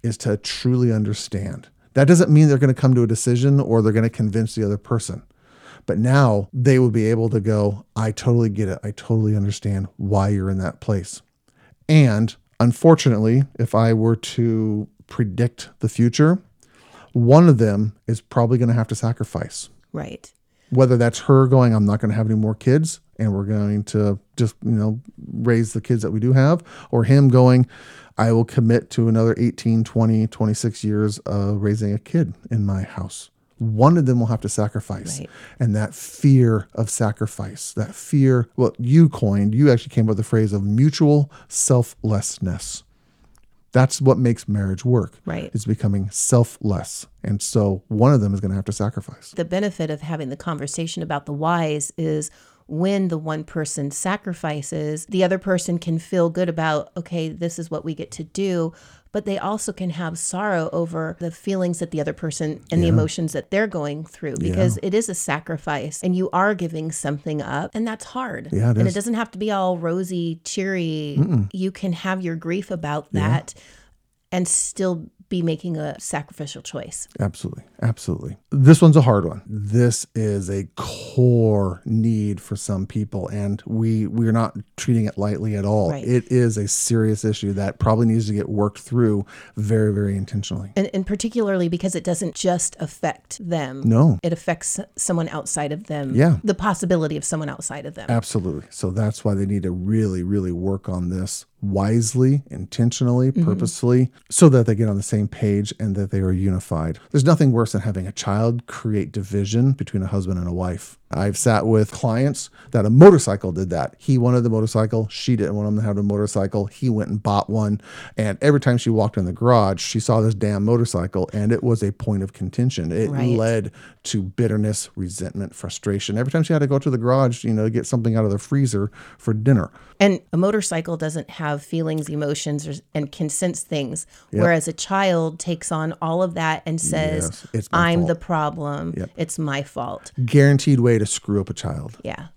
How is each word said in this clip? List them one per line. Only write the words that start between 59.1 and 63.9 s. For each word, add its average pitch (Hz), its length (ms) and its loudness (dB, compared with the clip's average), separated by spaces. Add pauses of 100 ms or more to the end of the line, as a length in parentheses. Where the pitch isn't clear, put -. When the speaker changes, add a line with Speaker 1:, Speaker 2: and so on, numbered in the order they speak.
Speaker 2:
but 208 100 -4
they 196 140 -6
also 208 340 -6
can 185 200 -6
have 165 280 -8
sorrow 180 540 -4
over 165 480 -4
the 170 100 -6
feelings 180 480 -4
that 170 120 -8
the 160 100 -4
other 160 100 -4
person 156 480 -8 (100)
and 170 140 0
the 170 40 2
Speaker 1:
Yeah. 165 60 2
Speaker 2:
emotions 156 380 0
that - 200 -8
they're 214 160 0
going 151 360 -8